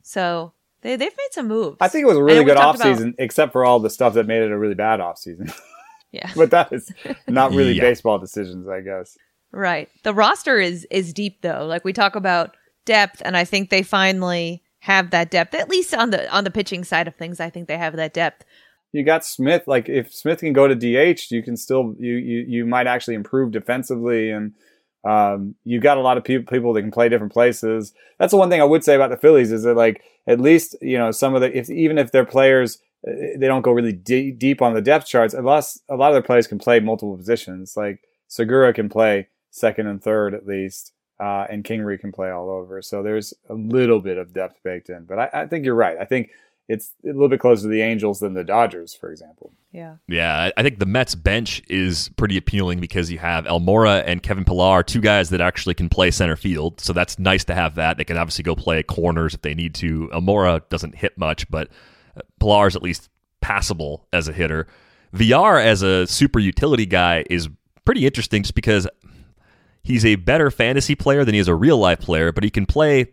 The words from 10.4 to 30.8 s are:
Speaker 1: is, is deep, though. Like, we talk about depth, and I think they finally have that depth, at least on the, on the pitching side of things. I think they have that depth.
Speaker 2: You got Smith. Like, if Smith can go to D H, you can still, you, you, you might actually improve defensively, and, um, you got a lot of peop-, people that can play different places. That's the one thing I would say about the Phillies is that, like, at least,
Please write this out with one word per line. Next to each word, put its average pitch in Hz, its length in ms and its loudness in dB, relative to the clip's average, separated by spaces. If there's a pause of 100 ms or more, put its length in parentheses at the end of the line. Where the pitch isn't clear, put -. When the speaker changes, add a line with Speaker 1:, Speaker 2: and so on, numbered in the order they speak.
Speaker 1:
is, 175 320 -4
is 180 220 -4
deep, 202 280 -8
though. 156 240 -6
Like, 165 200 -6
we 190 80 -4
talk 202 240 0
about 180 400 -2 (260)
depth, 208 400 0
and 180 140 -2
I 175 80 0
think 196 240 -4
they 190 120 2
finally 180 800 -2 (180)
have 190 320 0
that 170 200 0
depth, 175 240 -2
at 254 140 -4
least 370 240 -2
on 233 160 0
the, - 200 -4
on 202 140 -2
the 190 80 -4
pitching 190 320 -6
side 170 240 -2
of 165 80 -14
things. 170 240 -14
I 170 100 -8
think 170 200 -14
they 156 80 -4
have 160 180 -6
that 160 180 -6
depth. 165 300 -4 (480)
Speaker 2:
You 147 140 -4
got 160 180 2
Smith. 147 460 -2
Like, 123 180 0
if 131 260 -4
Smith 160 260 -4
can 160 120 -4
go 135 160 6
to 135 80 4
D 120 220 0
H, 165 340 2
you 117 100 -4
can 120 140 -8
still, 123 420 -2
you, 120 180 -6
you, 120 300 -6
you 120 200 -4
might 123 220 0
actually 123 280 -2
improve 120 360 -2
defensively, 117 800 -2
and, 107 200 -6 (540)
um, 101 580 0
you 120 160 -2
got 143 180 6
a 131 40 -2
lot 127 160 2
of 120 80 -6
peop-, 131 240 -4
people 120 240 0
that 107 80 0
can 107 100 -8
play 120 160 2
different 107 240 0
places. 113 640 0 (260)
That's - 120 2
the 202 60 4
one 185 120 6
thing 175 120 2
I 143 40 8
would 156 180 4
say 147 120 6
about 135 160 4
the 120 60 -6
Phillies 135 360 6
is 110 100 -4
that, 117 120 2
like, 113 260 2 (260)
at 120 140 4
least, 156 400 4